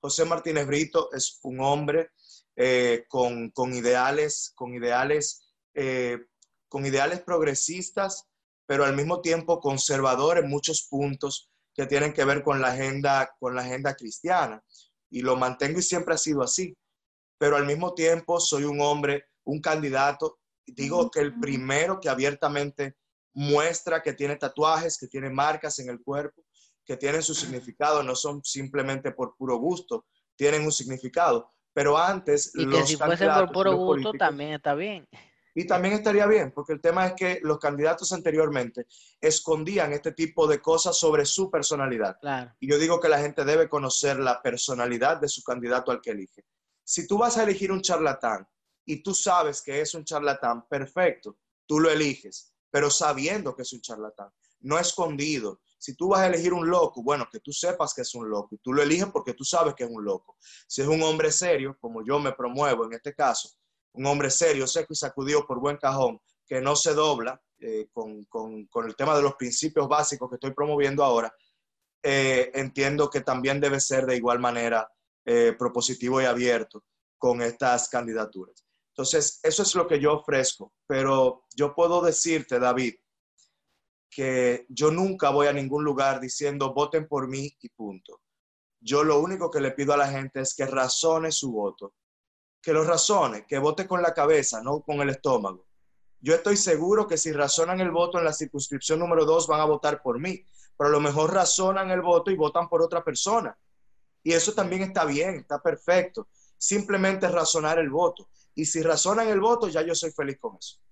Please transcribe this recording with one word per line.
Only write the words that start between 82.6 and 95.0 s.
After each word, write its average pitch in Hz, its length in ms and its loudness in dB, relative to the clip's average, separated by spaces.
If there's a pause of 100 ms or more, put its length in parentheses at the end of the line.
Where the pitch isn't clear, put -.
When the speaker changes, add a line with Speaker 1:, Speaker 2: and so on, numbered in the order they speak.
Speaker 1:
que 127 580 0
yo 147 220 2
nunca 185 400 0
voy 143 180 4
a 139 40 2
ningún 143 320 -2
lugar 135 360 0
diciendo, 139 520 -4
"Voten 147 360 -2
por 135 200 -4
mí 135 320 -8
y 120 100 -18
punto". 101 500 -14 (600)
Yo 135 220 2
lo 151 160 4
único 175 320 -2
que 147 100 -2
le 135 120 -2
pido 143 200 0
a 143 40 4
la 139 120 2
gente 135 320 -6
es 131 140 -4
que 139 100 -4
razone 156 680 0
su 139 200 -4
voto, 101 420 -6 (680)
que 165 100 0
lo 156 120 4
razone, 160 640 2
que 139 120 -2
vote 156 280 0
con 180 160 -2
la 170 120 2
cabeza, 143 480 2
no 143 180 -2
con 147 200 -4